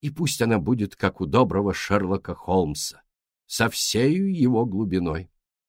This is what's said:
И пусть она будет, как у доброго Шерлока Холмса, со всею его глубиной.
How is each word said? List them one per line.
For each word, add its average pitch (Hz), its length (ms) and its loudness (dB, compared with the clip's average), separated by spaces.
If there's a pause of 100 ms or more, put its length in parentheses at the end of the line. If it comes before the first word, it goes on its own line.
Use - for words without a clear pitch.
И 147 100 -4
пусть 156 300 -4
она 113 180 2
будет, 104 360 0
как - 260 -2
у 92 60 -2
доброго 98 480 2
Шерлока 98 600 -2
Холмса, 87 680 -2 (440)
со - 220 0
всею 165 640 0
его 123 300 2
глубиной. 92 640 -2 (380)